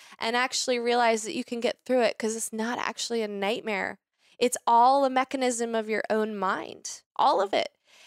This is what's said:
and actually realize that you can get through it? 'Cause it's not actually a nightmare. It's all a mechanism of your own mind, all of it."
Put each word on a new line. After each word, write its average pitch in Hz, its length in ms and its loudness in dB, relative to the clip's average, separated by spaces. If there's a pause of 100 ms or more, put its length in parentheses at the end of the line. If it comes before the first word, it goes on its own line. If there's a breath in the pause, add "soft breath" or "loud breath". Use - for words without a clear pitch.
(180 loud breath)
and 226 160 -4
actually 247 460 0
realize 233 420 2
that 214 140 -6
you 247 80 -4
can 233 160 -8
get 233 260 -4
through 254 160 2
it? - 160 0
'Cause 220 160 -4
it's - 180 -8
not 226 280 -4
actually 233 420 -4
a 214 60 -4
nightmare. 202 720 -4 (360 soft breath)
It's 240 200 0 (100)
all 247 380 6
a 262 60 2
mechanism 254 640 -2
of 220 120 -2
your 214 220 -2
own 214 260 0
mind, - 640 -6 (120)
all 294 260 4
of 392 140 -2
it." - 140 0 (380 loud breath)